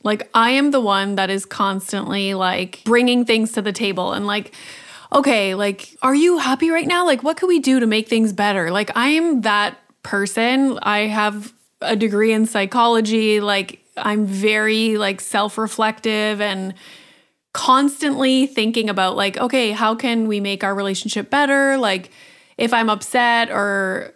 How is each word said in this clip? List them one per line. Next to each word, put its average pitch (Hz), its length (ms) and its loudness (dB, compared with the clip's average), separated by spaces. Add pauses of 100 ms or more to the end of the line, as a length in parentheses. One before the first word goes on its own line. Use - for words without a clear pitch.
like, 214 300 -4
I 226 180 4
am 277 200 2
the 269 100 2
one 196 340 0
that 190 140 0
is 196 160 -4
constantly, 196 880 -4
like, 185 500 -4
bringing 247 420 4
things 220 280 0
to 220 80 -4
the 202 120 -4
table 190 400 -4
and, 202 140 -4
like, 202 260 -6 (600)
"Okay, 226 420 0
like, 202 460 -6
are 262 140 2
you 339 220 4
happy 262 320 0
right 330 180 0
now? 349 180 0
Like, 285 180 0
what 320 140 -2
could 370 100 -2
we 349 120 4
do 262 200 2
to 233 80 2
make 220 200 0
things 220 260 0
better?" 196 360 0
Like, 196 260 -2
I 247 140 2
am 320 320 2
that 208 360 0 (260)
person. 240 800 0
I 208 240 0
have 214 460 -2 (280)
a - 140 0
degree 214 380 2
in 220 120 2
psychology. 220 960 2
Like, 196 380 -2 (160)
I'm 214 300 0
very, 214 720 0
like, 196 240 -2
self-reflective 214 1200 -2
and 190 320 -4 (800)
constantly 269 920 2
thinking 226 420 -2
about, 190 260 0
like, 196 220 -2
"Okay, 240 340 0
how 214 240 0
can 226 320 -2
we 208 120 -2
make 196 240 -4
our 196 100 -2
relationship 196 560 -4
better?" 277 480 2
Like, 190 320 -2 (480)
if 233 160 0
I'm 226 160 2
upset 233 600 2
or, 196 640 -4